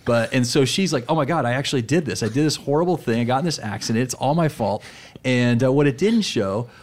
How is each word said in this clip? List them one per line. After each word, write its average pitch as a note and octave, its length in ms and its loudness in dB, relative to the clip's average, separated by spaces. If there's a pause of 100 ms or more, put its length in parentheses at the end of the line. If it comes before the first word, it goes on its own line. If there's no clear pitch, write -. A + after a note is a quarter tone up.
But, A#2 280 0
and B2+ 120 2
so C3+ 200 2
she's F3 260 0
like, C3 160 -2
"Oh D#3 80 0
my D#3 80 2
God, D3 220 -2
I A#2+ 80 0
actually C3+ 280 -2
did D3 240 0
this. G#2 180 -4
I - 40 0
did C3+ 180 0
this D3 120 0
horrible D#3+ 400 0
thing. A#2 240 -2
I - 20 0
got B2+ 160 0
in E3 60 -2
this E3 140 -4
accident. A2 440 -2
It's B2 100 -6
all C3+ 220 0
my E3 140 2
fault." G#2 340 -4 (400)
And, B2 400 2
uh, C3 80 4
what C#3+ 160 4
it B2+ 100 0
didn't A3 260 2
show G#2+ 460 -2 (140)